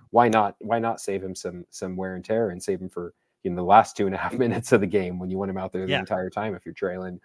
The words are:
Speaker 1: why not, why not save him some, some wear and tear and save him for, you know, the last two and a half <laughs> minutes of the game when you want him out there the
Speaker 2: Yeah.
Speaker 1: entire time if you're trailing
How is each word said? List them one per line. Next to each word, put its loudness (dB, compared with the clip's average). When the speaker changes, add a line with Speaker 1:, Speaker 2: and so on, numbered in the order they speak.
Speaker 1:
why 8
not, 4
why -2
not -2
save -4
him -8
some, -10
some -8
wear -6
and -10
tear 0
and -10
save -2
him -10
for, -10
you -2
know, -4
the -2
last 6
two 2
and -2
a -6
half -4
<laughs> -4
minutes 0
of 8
the 2
game 0
when -8
you -4
want -4
him -6
out -8
there -4
the -2
Speaker 2:
Yeah. 2
Speaker 1:
entire -4
time -6
if -18
you're -12
trailing -6